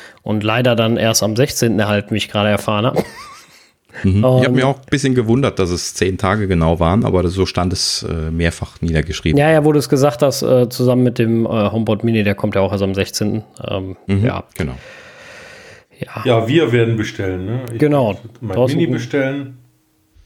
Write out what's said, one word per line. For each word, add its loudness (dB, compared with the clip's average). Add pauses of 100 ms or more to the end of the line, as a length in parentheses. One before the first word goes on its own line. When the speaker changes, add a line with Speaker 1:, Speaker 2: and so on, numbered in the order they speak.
(220)
Speaker 1:
und -2
leider 2
dann 2
erst 2
am -2
sechzehnten 0
erhalten, 0
wie 0
ich -4
gerade 0
erfahren 0
habe. 0
<laughs> -20 (880)
Speaker 2:
Mhm. 2
Ich 4
hab 4
Speaker 1:
Und 0
Speaker 2:
mich 2
auch 0
ein -20
bisschen 0
gewundert, 0
dass 0
es -6
zehn -2
Tage 0
genau 2
waren, 2
aber 2
das, -2
so 0
stand -2
es, -4
äh, -6
mehrfach -4
niedergeschrieben. 0
Speaker 1:
Ja, 4
ja, 4
wo 4
du 4
es -2
gesagt 2
hast, 0
äh, 4
zusammen 2
mit 0
dem, 2
äh, -6
HomePod 0
Mini, 2
der 0
kommt -2
ja 2
auch 0
erst -2
am 0
sechzehnten. -2 (240)
Ähm, -8
Speaker 2:
Mhm, 0
Speaker 1:
ja. -2 (120)
Speaker 2:
genau. -6 (1200)
Speaker 1:
Ja. -12
Speaker 3:
Ja, 2
wir 2
werden 2
bestellen, -6
ne? -6 (120)
Ich -6
Speaker 1:
Genau. 2
Speaker 3:
werd -4 (220)
mein -6
Speaker 1:
Thorsten 2
Speaker 3:
Mini 0
bestellen. -4 (680)